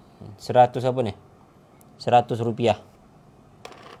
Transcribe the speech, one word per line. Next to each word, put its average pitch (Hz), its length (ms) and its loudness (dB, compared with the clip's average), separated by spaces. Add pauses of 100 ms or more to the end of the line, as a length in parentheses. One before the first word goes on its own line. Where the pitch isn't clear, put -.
(420)
Seratus 123 400 2
apa 127 240 -4
ni? 98 80 -8 (880)
Seratus 120 400 2
rupiah. 113 400 -2 (1200)